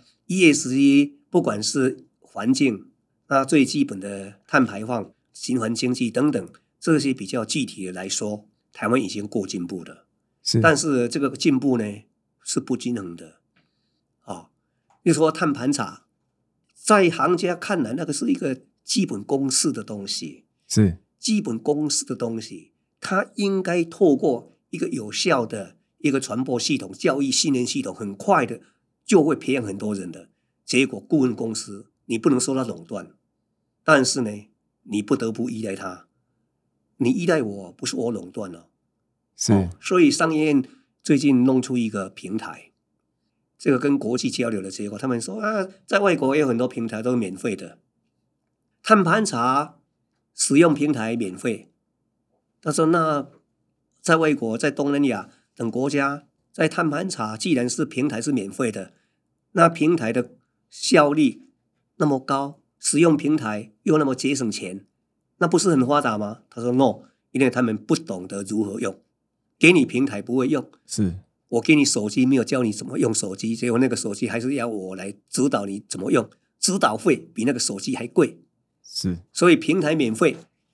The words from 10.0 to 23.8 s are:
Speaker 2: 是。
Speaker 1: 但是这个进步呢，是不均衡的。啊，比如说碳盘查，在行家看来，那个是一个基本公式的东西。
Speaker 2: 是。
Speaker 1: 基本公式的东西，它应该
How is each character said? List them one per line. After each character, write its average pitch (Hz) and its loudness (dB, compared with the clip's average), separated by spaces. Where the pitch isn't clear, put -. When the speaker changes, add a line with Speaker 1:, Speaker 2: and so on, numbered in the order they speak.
Speaker 2:
是。 - 2
Speaker 1:
但 160 6
是 131 0
这 143 -6
个 135 0
进 139 2
步 131 2
呢， 104 -6
是 - -6
不 - -4
均 123 -4
衡 92 -10
的。 80 -20
啊， 90 -14
比 - 2
如 165 4
说 156 4
碳 156 0
盘 127 -2
查， 107 -6
在 196 4
行 165 0
家 170 -2
看 170 -4
来， 113 -4
那 165 -6
个 151 -4
是 - -4
一 - 2
个 135 -4
基 - 0
本 101 -6
公 139 -2
式 147 0
的 110 -6
东 101 -10
西。 - -10
Speaker 2:
是。 95 2
Speaker 1:
基 214 -2
本 117 -4
公 147 -2
式 - -4
的 127 -8
东 113 -6
西， 92 -16
它 196 -2
应 196 0
该 175 0